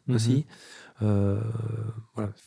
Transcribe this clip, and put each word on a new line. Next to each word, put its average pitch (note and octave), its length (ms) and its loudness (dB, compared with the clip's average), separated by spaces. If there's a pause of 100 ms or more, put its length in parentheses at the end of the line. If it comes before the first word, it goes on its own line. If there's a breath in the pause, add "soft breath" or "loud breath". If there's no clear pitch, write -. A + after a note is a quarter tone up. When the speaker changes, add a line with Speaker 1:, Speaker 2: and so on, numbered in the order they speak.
Speaker 1:
Mhm. B2 100 2
Speaker 2:
aussi. A#2+ 300 2 (560 loud breath)
Euh, G2+ 380 2 (720)
voilà, G#2+ 160 -4 (160)